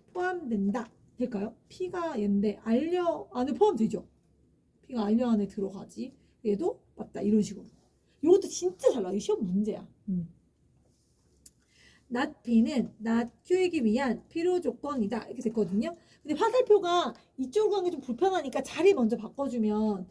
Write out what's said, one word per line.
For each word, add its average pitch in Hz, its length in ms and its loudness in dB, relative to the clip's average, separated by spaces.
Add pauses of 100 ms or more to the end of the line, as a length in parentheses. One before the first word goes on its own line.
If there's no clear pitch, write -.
(140)
포함된다. 240 800 -4 (260)
될까요? 214 380 -4 (140)
P가 339 500 -6
얘인데 202 440 0
R 277 320 0
여 339 360 -2
안에 254 220 -4
포함되죠. 226 520 2 (840)
P가 233 180 -4
R 214 140 2
여 247 100 0
안에 208 180 2
들어가지. 196 640 -10 (320)
얘도 220 340 -2 (160)
맞다. - 260 -12
이런 208 200 4
식으로. - 240 -6 (560)
이것도 359 260 6
진짜 359 440 0
잘 247 120 0
나와요. 196 160 -2
시험 349 260 -2
문제야. 202 420 -2 (220)
음. 175 180 -2 (1900)
not 269 200 -2 (100)
P는 240 500 2 (120)
not 226 240 0 (140)
Q이기 349 420 2
위한 220 420 0
필요 349 340 0
조건이다. 240 640 -4
이렇게 254 160 -12
됐거든요. 226 520 -2 (260)
근데 294 140 -6
화살표가 392 800 4 (240)
이쪽으로 359 340 0
가는 381 140 0
게 349 60 0
좀 294 100 -6
불편하니까 285 600 -2
자리 370 300 4
먼저 233 240 0
바꿔주면 214 920 -2